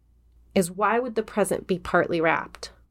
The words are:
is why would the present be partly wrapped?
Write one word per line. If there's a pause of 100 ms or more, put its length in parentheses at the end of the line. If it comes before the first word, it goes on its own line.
(560)
is
why
would
the
present
be
partly
wrapped? (200)